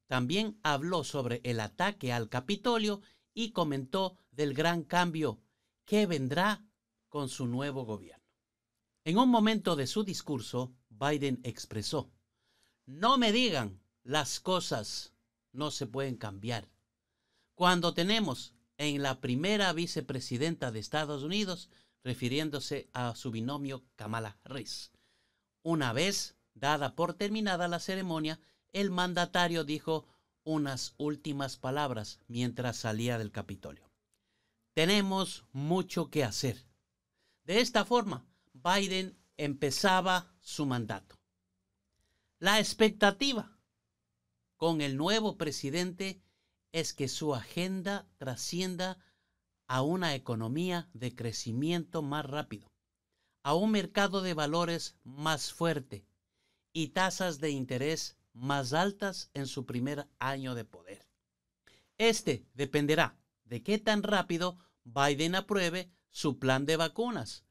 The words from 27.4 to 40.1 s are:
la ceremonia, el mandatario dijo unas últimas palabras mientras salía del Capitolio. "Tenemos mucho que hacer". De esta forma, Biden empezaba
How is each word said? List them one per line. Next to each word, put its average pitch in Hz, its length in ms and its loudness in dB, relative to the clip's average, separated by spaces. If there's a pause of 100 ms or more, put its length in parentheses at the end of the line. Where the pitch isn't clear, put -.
la 175 100 -2
ceremonia, 165 640 -4 (320)
el 196 180 0
mandatario 175 720 2
dijo 151 440 -2 (340)
unas 147 540 -2
últimas 143 600 -4
palabras 131 680 -4
mientras 120 520 -2
salía 117 400 -2
del 107 120 -4
Capitolio. - 640 -10 (800)
"Tenemos 190 800 2
mucho 170 580 0
que 147 140 2
hacer". 113 420 -2 (800)
De 190 160 2
esta 233 240 2
forma, 202 420 0 (280)
Biden 185 600 0 (200)
empezaba 175 1040 2